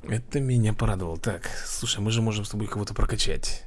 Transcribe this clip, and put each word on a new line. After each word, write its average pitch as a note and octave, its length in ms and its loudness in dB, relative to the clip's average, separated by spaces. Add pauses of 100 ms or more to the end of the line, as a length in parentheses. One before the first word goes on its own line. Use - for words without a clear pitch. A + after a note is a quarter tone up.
Это A#2+ 340 -2
меня A#2+ 320 4
порадовало. F#2 440 0
Так, - 320 -4 (160)
слушай, - 360 -4
мы G#2+ 100 2
же A#2 100 2
можем G#2+ 220 0
с A2 60 -6
тобой G#2+ 180 -2
кого-то G#2 260 -4
прокачать. - 720 2